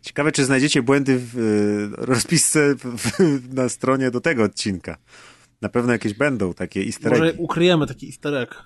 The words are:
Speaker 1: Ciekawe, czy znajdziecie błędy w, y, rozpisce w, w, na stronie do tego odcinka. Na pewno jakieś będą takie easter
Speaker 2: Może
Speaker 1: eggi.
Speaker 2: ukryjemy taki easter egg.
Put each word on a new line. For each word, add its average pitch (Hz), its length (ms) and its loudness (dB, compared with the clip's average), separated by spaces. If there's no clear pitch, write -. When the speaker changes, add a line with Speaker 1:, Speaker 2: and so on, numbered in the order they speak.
Speaker 1:
Ciekawe, 143 300 -2
czy 143 140 0
znajdziecie 135 360 2
błędy 131 380 2
w, 120 180 -10
y, 104 680 0
rozpisce 143 680 2
w, 120 80 -16
w, 127 720 0
na 127 160 0
stronie 131 420 0
do 123 100 -2
tego 135 220 2
odcinka. 92 540 -4
Na 110 80 -4
pewno 123 220 0
jakieś 107 220 -2
będą 110 400 -2
takie 92 280 -6
easter 113 300 -4
Speaker 2:
Może 160 140 4
Speaker 1:
eggi. 165 180 -2
Speaker 2:
ukryjemy 165 440 2
taki 135 180 -16
easter 147 300 -8
egg. - 300 -8